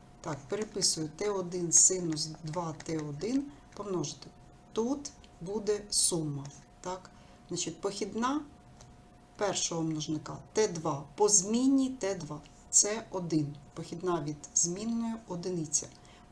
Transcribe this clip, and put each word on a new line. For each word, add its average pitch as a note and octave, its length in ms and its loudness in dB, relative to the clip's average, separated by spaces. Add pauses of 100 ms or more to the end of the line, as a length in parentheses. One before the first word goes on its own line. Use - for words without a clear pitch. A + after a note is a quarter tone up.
(200)
Так, D#3 180 -6 (100)
переписую G3 680 0
Т G#3 140 0
один F3 420 -2
синус D#3+ 560 4 (160)
два D#3+ 300 -2 (100)
Т D#3+ 140 -2
один E3 460 0 (300)
помножити. F#3 520 -4 (460)
Тут B3+ 380 -2 (300)
буде G3+ 500 -2
сума. D3 540 2 (360)
Так? F#3 300 -8 (380)
Значить, E3+ 320 -6
похідна A3 600 0 (960)
першого F3+ 460 0
множника D#3 560 -2 (140)
Т G#3+ 160 4
два D#3+ 360 -2 (100)
по G#3 140 6
змінній B3+ 600 4
Т G3 240 -2
два. D3+ 260 -8 (300)
Це G#3+ 400 4
один. D#3+ 460 0 (180)
Похідна E3+ 480 -2
від D3 140 -4 (180)
змінної A3+ 600 0 (140)
одиниця. F3 580 -2 (460)